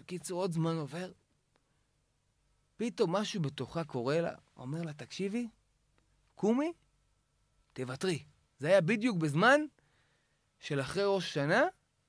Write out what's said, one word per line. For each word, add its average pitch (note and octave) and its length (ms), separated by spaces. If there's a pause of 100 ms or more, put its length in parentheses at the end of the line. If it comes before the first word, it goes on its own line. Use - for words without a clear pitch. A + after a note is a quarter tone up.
קיצור, F3 340
עוד F#3+ 120
זמן E3 240
עובר. E3 360 (1600)
פתאום G#3 400
משהו G#3 260
בתוכה C#3+ 420
קורא C3+ 300
לה, E3+ 200 (220)
אומר C#3+ 260
לה, D#3 100
"תקשיבי, G3+ 560 (840)
קומי, C4+ 380 (1000)
תוותרי." C3 520 (340)
זה C#3 100
היה G3 120
בדיוק G#3 380
בזמן F3 420 (1000)
של C#3 200
אחרי C#3 260
ראש G3 180
השנה D#3+ 380 (460)